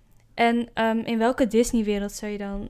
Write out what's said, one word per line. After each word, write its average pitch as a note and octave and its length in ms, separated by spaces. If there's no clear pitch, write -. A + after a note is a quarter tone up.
En, A#3 400
ehm, A3+ 240
in A3+ 200
welke B3 300
Disney-wereld G#3 640
zou G#3 200
je G#3 60
dan G3+ 320